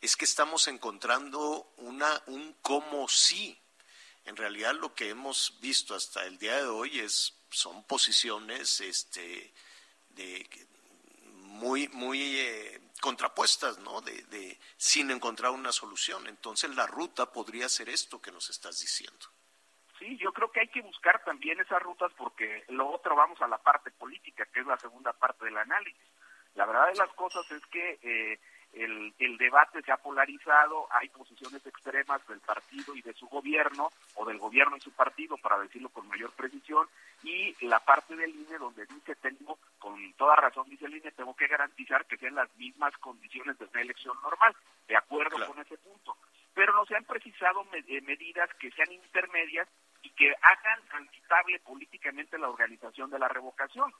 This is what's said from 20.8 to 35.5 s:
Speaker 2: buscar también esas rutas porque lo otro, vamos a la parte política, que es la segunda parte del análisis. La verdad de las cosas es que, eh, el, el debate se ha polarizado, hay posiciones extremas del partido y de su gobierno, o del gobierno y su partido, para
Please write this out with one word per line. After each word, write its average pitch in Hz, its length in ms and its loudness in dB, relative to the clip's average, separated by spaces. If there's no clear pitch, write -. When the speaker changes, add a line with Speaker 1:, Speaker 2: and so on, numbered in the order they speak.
Speaker 2:
buscar 175 400 2
también 156 380 -4
esas 180 200 2
rutas 180 360 -4
porque 110 540 -6
lo 135 180 -2
otro, 156 260 -2
vamos 156 260 6
a 127 60 0
la 113 120 0
parte - 340 4
política, - 540 -10
que - 120 -4
es 127 80 -4
la 131 120 0
segunda 120 340 -8
parte - 320 0
del 107 120 -6
análisis. 165 460 -4
La 101 100 2
verdad 120 220 6
de 190 80 0
las 190 160 4
cosas 180 400 -6
es 151 140 -14
que, 170 360 -6
eh, 113 380 -4
el, 107 480 -8
el 123 180 -2
debate 143 440 6
se 139 100 0
ha 131 60 2
polarizado, 147 920 4
hay 120 200 2
posiciones 131 540 -18
extremas 139 600 -4
del 104 140 -14
partido 135 560 -8
y 123 60 -14
de 113 120 -12
su 123 140 -18
gobierno, 147 640 0
o 110 80 -4
del 110 140 -6
gobierno 135 380 2
y 139 40 -14
su 139 100 -18
partido, 131 460 -2
para 104 240 0